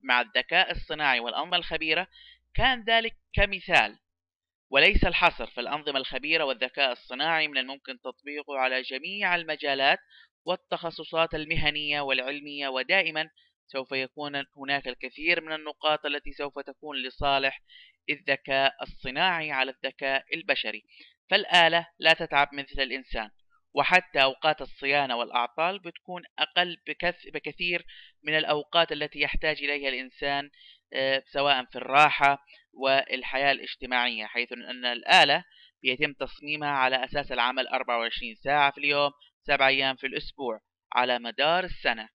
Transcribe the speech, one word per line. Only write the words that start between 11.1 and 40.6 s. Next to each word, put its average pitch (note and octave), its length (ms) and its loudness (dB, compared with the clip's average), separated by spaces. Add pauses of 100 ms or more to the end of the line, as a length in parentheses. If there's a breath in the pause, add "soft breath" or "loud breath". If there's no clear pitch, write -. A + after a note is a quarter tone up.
المهنية D3+ 680 -2
والعلمية، C#3+ 680 -4
ودائما D#3 640 0 (380 soft breath)
سوف C3+ 240 -8
يكون C#3 520 -6 (140)
هناك C#3 300 -2
الكثير D3+ 540 -2
من D#3 120 -8
النقاط D3+ 520 -2
التي C#3+ 260 -4
سوف C#3+ 280 -8
تكون C#3 380 -12
لصالح C3+ 640 0 (480 loud breath)
الذكاء C3+ 720 2
الصناعي D#3 680 -2
على C3 200 -2
الذكاء C3+ 640 -4
البشري، B2+ 500 -4 (460 loud breath)
فالآلة E3+ 580 4 (120)
لا D#3+ 140 6
تتعب D3 400 2
مثل C#3 280 -6
الإنسان، B2+ 480 -4 (440)
وحتى C#3+ 500 2
أوقات C#3+ 380 2
الصيانة C3+ 540 -2
والأعطال B2 640 -2
بتكون F3 420 -14 (180)
أقل F3 380 -2 (120)
بكث-، - 440 -4
بكثير E3+ 520 -6 (380 loud breath)
من D3+ 140 0
الأوقات D#3 540 2
التي D3 280 -6
يحتاج D3 380 0
إليها C#3+ 320 -2
الإنسان، C#3+ 600 -4 (440 loud breath)
آه، C3+ 320 0
سواء C#3 400 0
في - 100 -18
الراحة C#3 640 4 (360 soft breath)
والحياة C3+ 800 0
الاجتماعية، B2 720 -2
حيث A#2+ 260 -4
أن B2 340 -10
الآلة D3 580 4 (380 soft breath)
بيتم C#3 320 -2
تصميمها D3 560 -8
على C3 360 2
أساس C#3 260 -6
العمل B2+ 360 0
أربعة B2 320 -2
وعشرين A2+ 360 -6
ساعة C#3 360 2
في - 60 -16
اليوم، C#3+ 340 0 (360 soft breath)
سبع C3+ 200 4
أيام C3+ 280 2
في C3+ 120 -8
الأسبوع، A#2+ 520 -6 (340)